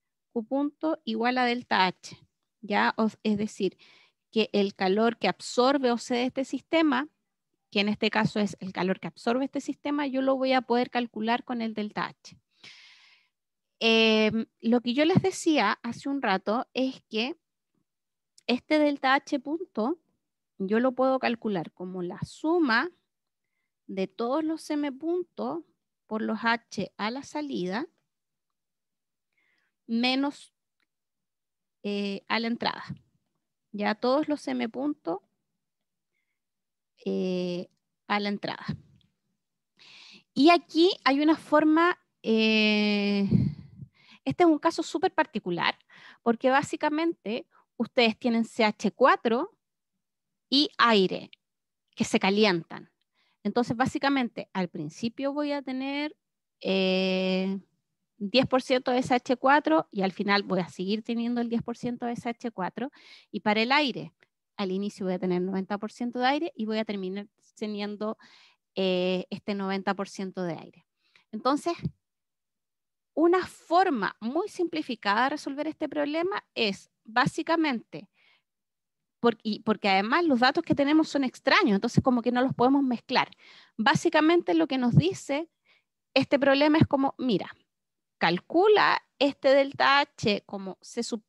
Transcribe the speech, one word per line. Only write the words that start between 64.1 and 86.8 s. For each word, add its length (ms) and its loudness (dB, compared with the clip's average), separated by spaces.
al 120 -4
inicio 360 -6
voy 80 -2
a 40 -4
tener 220 -2
noventa 380 -4
por 120 -10
ciento 280 -8
de 80 0
aire 280 0
y 120 -8
voy 100 -4
a 80 -2
terminar 420 -6
teniendo, 640 -6
eh, 560 0
este 240 -8
noventa 400 -4
por 160 -8
ciento 320 -8
de 160 -4
aire. 280 -20
Entonces, 400 -2
una 320 4
forma 720 0
muy 280 -4
simplificada 760 -2
de 60 0
resolver 360 -8
este 220 -8
problema 560 -4
es 360 -4
básicamente, 1040 -2
por-, 240 2
y 180 -6
porque 280 -2
además 360 2
los 160 2
datos 220 4
que 120 -2
tenemos 340 4
son 160 -2
extraños, 500 2
entonces 300 2
como 180 2
que 100 0
no 80 2
los 140 0
podemos 280 4
mezclar. 480 0
Básicamente 800 2
lo 120 2
que 120 -2
nos 180 0
dice 540 0
este 240 2
problema 400 4
es 80 6